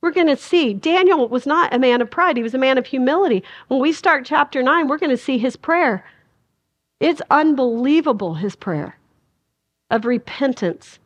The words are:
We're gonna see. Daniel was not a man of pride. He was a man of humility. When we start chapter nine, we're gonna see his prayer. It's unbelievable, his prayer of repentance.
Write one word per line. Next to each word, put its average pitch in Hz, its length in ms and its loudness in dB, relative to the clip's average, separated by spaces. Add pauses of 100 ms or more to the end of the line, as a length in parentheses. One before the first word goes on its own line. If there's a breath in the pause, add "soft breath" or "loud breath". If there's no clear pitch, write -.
We're 339 100 -2
gonna 320 260 2
see. 294 360 0
Daniel 330 540 2
was 247 200 -4
not 311 260 0
a 247 60 2
man 247 220 4
of 233 100 -4
pride. 339 260 0
He 233 60 -2
was 226 100 -6
a 262 60 -2
man 262 180 2
of 254 80 -2
humility. 269 580 0 (260 loud breath)
When 262 100 0
we 285 120 2
start 302 340 0
chapter 285 360 -2
nine, 294 260 2
we're 294 120 -2
gonna 285 180 0
see 254 220 -2
his 240 160 -2
prayer. 311 500 0 (960 soft breath)
It's 311 220 0 (100)
unbelievable, 254 1040 0
his 190 200 -6
prayer - 420 -8 (920)
of 226 160 -2
repentance. 240 1000 -4